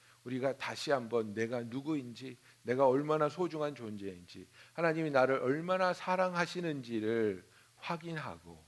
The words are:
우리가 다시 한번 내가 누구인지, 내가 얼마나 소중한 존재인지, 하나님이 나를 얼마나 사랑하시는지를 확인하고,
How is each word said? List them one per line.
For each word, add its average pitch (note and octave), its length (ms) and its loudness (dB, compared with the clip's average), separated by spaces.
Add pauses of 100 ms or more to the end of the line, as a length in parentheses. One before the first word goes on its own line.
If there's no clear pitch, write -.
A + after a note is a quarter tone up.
(240)
우리가 B2+ 320 -2
다시 - 340 -6
한번 A2+ 440 0
내가 A2+ 280 -2
누구인지, B2+ 760 -6 (260)
내가 B2+ 260 6
얼마나 D3 400 4
소중한 D3+ 460 -2
존재인지, G2 720 -10 (260)
하나님이 D#3+ 380 0
나를 C3 300 6
얼마나 F3+ 520 2
사랑하시는지를 C#3+ 1500 0 (300)
확인하고, C3 920 -10